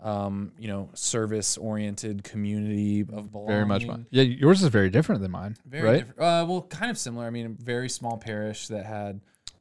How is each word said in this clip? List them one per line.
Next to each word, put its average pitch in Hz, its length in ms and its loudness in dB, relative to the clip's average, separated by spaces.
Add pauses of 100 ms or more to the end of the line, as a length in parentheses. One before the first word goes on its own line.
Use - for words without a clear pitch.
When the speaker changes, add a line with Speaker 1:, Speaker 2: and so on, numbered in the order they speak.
Speaker 1:
um, 101 560 -4
you 113 100 -10
know, 98 280 -6
service-oriented 107 1300 -2
community 104 800 0
of 104 280 -6 (180)
Speaker 2:
Very 104 180 2
much 101 180 2
Speaker 1:
belonging. 117 40 -6
Speaker 2:
mine. 117 220 -10
Yeah, 131 140 6
yours 139 400 6
is 160 60 8
very 101 200 6
different 127 320 4
than 95 80 -2
mine, 92 260 -6 (100)
Speaker 1:
Very 143 180 -6
Speaker 2:
right? 180 140 6 (100)
Speaker 1:
different. - 120 -12
Uh, 170 300 4
well, 180 140 -2
kind 202 260 -6
of 226 80 -4
similar. 117 300 -6
I - 20 -6
mean, 117 300 -6
very 123 300 -2
small 117 280 -6
parish 107 520 -6
that 104 180 -6
had 104 340 -8 (400)